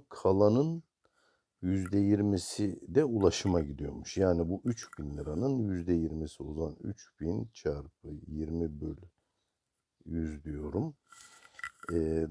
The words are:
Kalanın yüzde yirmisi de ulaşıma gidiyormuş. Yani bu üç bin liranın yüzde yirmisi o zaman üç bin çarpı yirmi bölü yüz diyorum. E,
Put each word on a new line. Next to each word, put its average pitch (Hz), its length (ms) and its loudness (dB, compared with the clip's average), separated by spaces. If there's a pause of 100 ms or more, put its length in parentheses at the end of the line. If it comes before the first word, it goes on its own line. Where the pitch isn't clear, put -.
Kalanın 113 760 4 (760)
yüzde 92 360 0
yirmisi 101 920 2
de 135 180 4
ulaşıma 98 560 4
gidiyormuş. 71 560 -6
Yani 85 320 4
bu 95 160 -2
üç - 340 -6
bin 73 180 -6
liranın 90 420 -2
yüzde 90 340 0
yirmisi 78 500 -2
o 76 100 -8
zaman 78 300 -4
üç - 360 -12
bin 110 340 -4
çarpı 71 540 -6 (200)
yirmi 78 540 -4
bölü 78 280 -8 (960)
yüz 80 380 -6
diyorum. 78 520 -6 (1000)
E, 80 380 2